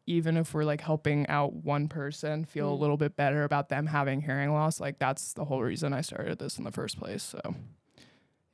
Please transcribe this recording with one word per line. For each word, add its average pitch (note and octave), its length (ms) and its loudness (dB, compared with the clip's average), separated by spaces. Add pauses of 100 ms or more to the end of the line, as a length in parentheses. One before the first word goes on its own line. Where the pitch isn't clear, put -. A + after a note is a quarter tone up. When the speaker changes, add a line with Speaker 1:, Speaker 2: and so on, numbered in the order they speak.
Speaker 1:
even E3 300 4
if E3 180 0
we're, D3+ 100 2
like, D3 180 0
helping D3 460 2
out D3 260 2
one D3 340 0
person D3+ 560 -4
feel D3 280 -2
a C#3+ 40 0
Speaker 2:
Mm. C#3 40 -2
Speaker 1:
little D3 160 4
bit D3 200 0
better C#3+ 260 4
about C#3+ 260 2
them C#3+ 180 0
having C#3+ 360 2
hearing C#3+ 300 0
loss, D#3 280 2
like, C#3+ 200 -4
that's C#3 320 -2
the - 140 -4
whole C3 160 0
reason C#3 300 0
I C3+ 100 -2
started - 360 -4
this - 200 -6
in - 60 -6
the - 80 -6
first - 260 -6
place, - 260 -8
so. - 160 -10 (1120)